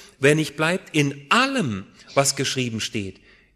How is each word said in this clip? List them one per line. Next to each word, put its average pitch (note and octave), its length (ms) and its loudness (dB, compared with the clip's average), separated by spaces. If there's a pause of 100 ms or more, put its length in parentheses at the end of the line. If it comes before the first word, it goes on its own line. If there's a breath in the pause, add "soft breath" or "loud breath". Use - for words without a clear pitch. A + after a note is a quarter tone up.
(200 loud breath)
wer C#3+ 160 6
nicht D#3 200 -2
bleibt D#3+ 400 -2
in C#3+ 340 0
allem, G#3 560 0 (280 loud breath)
was C#3 220 2
geschrieben B2 440 -4
steht G2 400 -8 (360 soft breath)